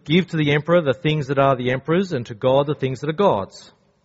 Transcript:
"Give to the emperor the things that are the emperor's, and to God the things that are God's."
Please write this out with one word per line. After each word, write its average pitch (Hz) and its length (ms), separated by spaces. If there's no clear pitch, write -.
"Give 165 220
to 165 100
the 147 160
emperor 165 300
the 139 100
things 151 360
that 139 100
are 139 180
the 123 140
emperor's, 165 420
and 123 140
to 120 80
God 131 320
the 151 80
things 135 260
that 147 80
are 160 60
God's." 143 580